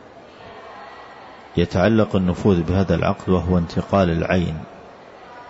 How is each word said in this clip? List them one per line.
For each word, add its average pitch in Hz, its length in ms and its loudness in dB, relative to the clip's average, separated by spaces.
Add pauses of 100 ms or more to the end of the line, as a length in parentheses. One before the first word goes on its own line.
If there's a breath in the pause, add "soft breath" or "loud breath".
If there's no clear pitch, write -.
(1600)
يتعلق 104 580 2
النفوذ 90 480 2
بهذا 90 320 0
العقد، 87 340 -2
وهو 90 280 2
انتقال 87 520 0
العين 82 540 -2 (840)